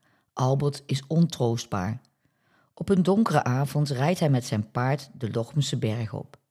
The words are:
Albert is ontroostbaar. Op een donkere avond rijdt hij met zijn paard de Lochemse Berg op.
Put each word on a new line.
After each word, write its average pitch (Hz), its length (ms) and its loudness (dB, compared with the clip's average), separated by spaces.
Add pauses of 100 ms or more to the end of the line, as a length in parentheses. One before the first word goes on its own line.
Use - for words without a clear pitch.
(340)
Albert 139 520 0
is - 220 -4
ontroostbaar. 117 960 0 (720)
Op - 160 -6
een 185 140 4
donkere 190 400 4
avond 139 460 0
rijdt 143 300 0
hij 156 100 2
met 127 160 2
zijn 107 260 -4
paard 131 420 -2
de 107 180 -6
Lochemse 120 460 -2
Berg 113 360 -4
op. - 240 -12 (140)